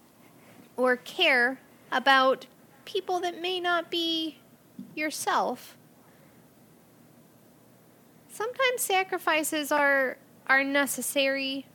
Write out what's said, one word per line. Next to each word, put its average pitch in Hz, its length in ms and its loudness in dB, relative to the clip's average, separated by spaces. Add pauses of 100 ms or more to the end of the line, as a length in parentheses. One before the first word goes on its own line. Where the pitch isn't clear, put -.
(760)
or 247 180 2
care 262 640 2 (320)
about 262 540 4 (400)
people 370 360 -4
that 349 200 -6
may 359 180 -4
not 349 300 -2
be 330 480 -4 (580)
yourself, 294 800 -4 (2500)
sometimes 494 520 -2
sacrifices 330 880 0
are, 277 460 2 (300)
are 269 160 4
necessary 269 1120 -2